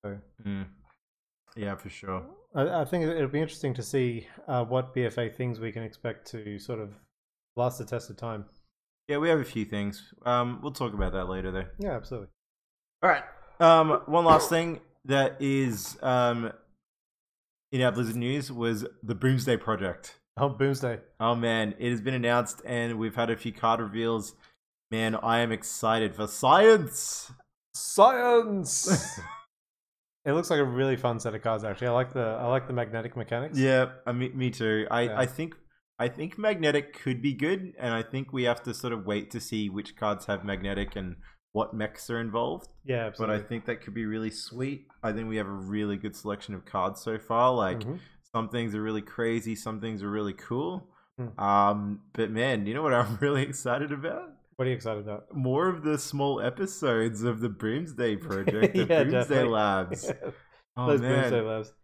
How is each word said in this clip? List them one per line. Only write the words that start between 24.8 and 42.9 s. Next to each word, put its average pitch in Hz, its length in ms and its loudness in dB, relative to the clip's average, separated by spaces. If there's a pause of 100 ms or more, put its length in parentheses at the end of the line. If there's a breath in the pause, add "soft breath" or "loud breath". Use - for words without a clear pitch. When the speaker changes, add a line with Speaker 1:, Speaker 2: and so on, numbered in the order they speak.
Speaker 2:
Man, 110 260 0
I 117 240 2
am 117 120 2
excited 110 640 0
for 107 100 -2
science! 175 1040 4 (420)
Speaker 1:
Science! 233 1500 4
Speaker 2:
<laughs> - 60 -12 (960)
Speaker 1:
It 139 60 2
looks 170 160 0
like 160 100 4
a 143 60 6
really 131 320 2
fun 120 240 -2
set 113 140 -4
of 110 80 -8
cards, 110 220 0
actually. 107 240 -2
I - 20 2
like 127 240 2
the, 113 260 0
I 123 60 -2
like 127 200 2
the 135 60 -6
magnetic 113 420 -4
mechanics. 123 440 -4
Speaker 2:
Yeah, 131 300 4 (180)
I 120 60 -2
mean, 127 220 -2
me 127 160 0
too. 110 400 0
I, 117 120 2
Speaker 1:
Yeah. 113 180 -2
Speaker 2:
I 127 60 4
think, 160 280 -6 (440)
I 120 100 0
think 151 300 -8
magnetic 160 600 0
could 127 220 -2
be 135 140 0
good, 185 440 -2
and 120 140 -2
I 113 100 -2
think 131 300 -6
we 127 120 0
have 120 180 2
to 120 100 -6
sort 117 220 -4
of 104 100 -8
wait 104 280 -2
to 117 80 -8
see 107 280 -4
which 101 280 -8
cards 104 280 -2
have 98 180 -4
magnetic 98 540 -4
and 90 200 -8 (360 soft breath)
what 107 220 -4
mechs - 340 -8
are 117 100 -4
involved. 117 500 -4 (180)
Speaker 1:
Yeah, 117 320 -2